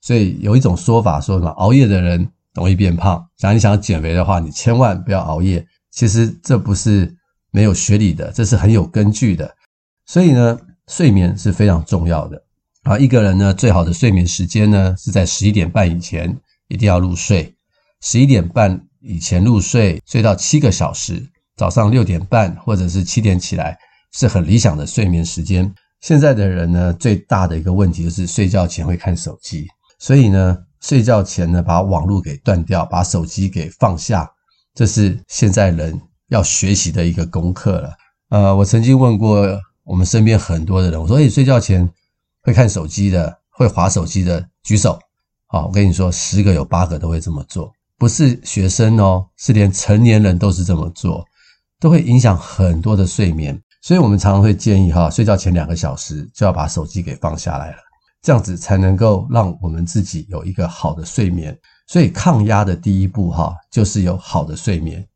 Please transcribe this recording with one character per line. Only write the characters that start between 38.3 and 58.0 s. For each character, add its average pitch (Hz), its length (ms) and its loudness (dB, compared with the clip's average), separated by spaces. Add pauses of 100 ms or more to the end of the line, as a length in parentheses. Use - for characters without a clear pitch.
我 98 80 4
曾 113 200 2
经 131 160 4
问 123 180 2
过 101 420 0 (260)
我 - 120 -4
们 92 80 2
身 110 220 2
边 110 120 4
很 85 240 -4
多 92 200 0
的 90 80 0
人， 80 100 -4
我 82 80 -4
说 113 80 2
：“诶， 147 140 4
睡 139 120 2
觉 131 160 4
前 92 300 0 (540)
会 - 100 0
看 113 160 4
手 92 180 -6
机 101 220 -2
的， 85 300 -2 (100)
会 - 180 -2
滑 90 220 0
手 95 160 -2
机 92 180 -4
的， 87 240 -2 (160)
举 107 140 0
手。” 92 220 0 (500)
好， 80 200 -4
我 95 40 -8
跟 101 160 2
你 87 40 2
说， 90 200 0
十 - 300 -2
个 98 100 4
有 76 100 0
八 85 220 -2
个 82 140 -6
都 80 100 -6
会 82 100 -2
这 82 120 -8
么 73 180 -8
做。 - 240 -10 (240)
不 120 120 2
是 127 360 2
学 95 240 -2
生 110 300 2
哦， 92 260 2 (140)
是 - 160 -2
连 101 180 4
成 104 300 0
年 113 200 6
人 95 140 2
都 98 140 0
是 87 140 -2
这 90 100 0
么 82 160 -4
做， 85 340 -6 (560)
都 165 80 4
会 170 140 4
影 123 180 4
响 113 160 4
很 85 420 -2
多 107 160 0
的 98 120 2
睡 90 260 0
眠。 78 260 -6 (220)
所 - 160 0
以 185 40 4
我 131 80 4
们 101 100 4
常 98 160 2
常 98 80 4
会 107 100 4
建 98 320 2
议 85 80 2
哈， 85 160 2
睡 113 160 0
觉 101 120 2
前 90 180 0
两 82 120 -2
个 82 100 -4
小 78 180 -6
时 73 400 -12
就 - 100 -4
要 95 80 2
把 82 140 -4
手 76 180 -6
机 87 180 -8
给 71 140 -10
放 80 220 -6
下 80 180 -8
来 73 140 -10
了， 80 60 -18 (440)